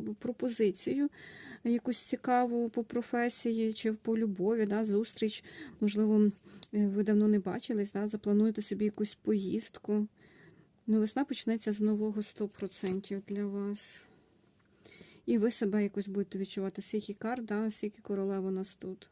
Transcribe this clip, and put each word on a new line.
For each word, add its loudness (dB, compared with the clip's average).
пропозицію 0
якусь 0
цікаву 2
по -2
професії 0
чи -2
по -2
любові, 2
да, 2
зустріч. 0
Можливо, 4
м, 8
е, 4
ви 2
давно 6
не 6
бачились, -2
да, -2
заплануєте 2
собі -2
якусь -2
поїздку. 0
Ну, 4
весна 0
почнеться -2
з -4
нового 2
сто -4
процентів -6
для -4
вас. -6
І 2
ви 4
себе 2
якось -2
будете -4
відчувати. -6
Скільки -4
карт, -6
да, -2
скільки -6
королев -2
у -2
нас -4
тут. -12